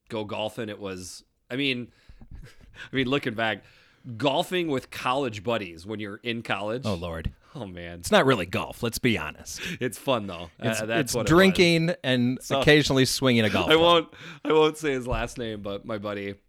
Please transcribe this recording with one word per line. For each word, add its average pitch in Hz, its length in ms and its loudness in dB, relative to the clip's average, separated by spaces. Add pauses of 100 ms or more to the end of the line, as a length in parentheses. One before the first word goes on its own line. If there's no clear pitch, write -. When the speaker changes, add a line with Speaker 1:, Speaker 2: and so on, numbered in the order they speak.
(100)
Speaker 1:
go 107 140 -6
golfing. 107 440 -6
It 101 100 -12
was, 92 460 -12 (260)
I 123 60 -8
mean, 131 340 -4 (400)
<laughs> - 20 -20 (600)
I - 20 -6
mean, 127 140 0
looking 135 260 -2
back, 107 300 -2 (520)
golfing 165 520 0
with 135 220 -4
college 127 520 -2
buddies 92 440 -4
when 107 140 -8
you're 104 220 -10
in 117 200 -4
college. 110 420 -4
Speaker 2:
Oh, 107 100 -2
Lord. 82 380 -6 (220)
Speaker 1:
Oh, 120 120 -10
man. 87 340 -12
Speaker 2:
It's - 100 -8
not 180 160 6
really 107 200 2
golf, 90 360 -6
let's 117 160 -4
be 113 180 2
honest. - 440 -10 (200)
Speaker 1:
It's 120 160 -4
fun, 117 300 -2
though. 85 320 -12
Speaker 2:
It's, 110 220 -2
Speaker 1:
Uh, 110 60 -6
that's 113 140 0
Speaker 2:
it's 117 140 -2
Speaker 1:
what 117 60 0
it - 20 0
was. 110 80 0
Speaker 2:
drinking 170 720 6
and 127 400 2
Speaker 1:
So, 139 180 -2
Speaker 2:
occasionally 143 440 6
swinging 120 400 4
a 107 60 2
golf 95 200 2
Speaker 1:
I 156 60 8
Speaker 2:
ball. 160 80 6
Speaker 1:
won't, 170 240 6 (360)
I 151 80 0
won't 156 240 6
say 151 160 -2
his 127 140 -4
last 117 320 -4
name, 110 240 -6
but 101 240 -8
my 113 120 -6
buddy 101 360 -6 (140)